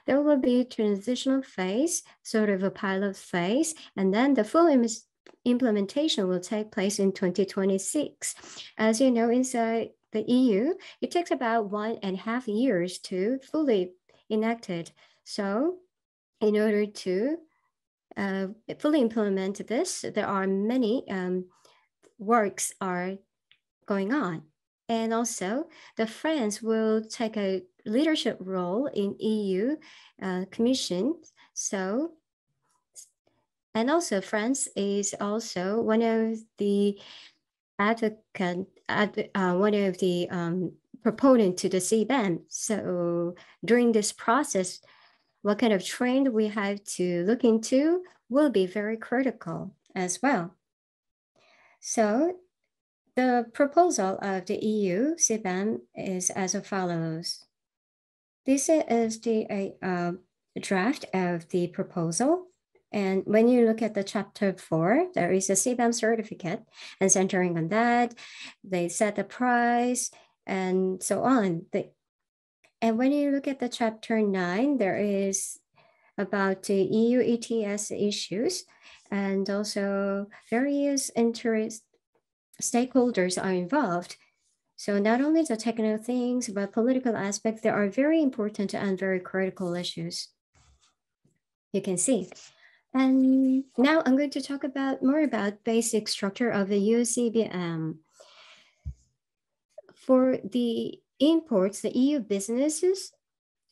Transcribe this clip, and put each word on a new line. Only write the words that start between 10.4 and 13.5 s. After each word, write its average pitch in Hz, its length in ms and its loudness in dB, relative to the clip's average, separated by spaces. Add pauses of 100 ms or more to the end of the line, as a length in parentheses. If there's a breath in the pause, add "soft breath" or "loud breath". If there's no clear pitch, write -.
U, 277 240 2 (240 loud breath)
it - 100 -6
takes 349 200 0
about 233 400 0
one 214 320 -4
and 190 120 -2
a 190 60 -10
half 240 260 -4
years 208 520 0
to 208 400 -4 (120)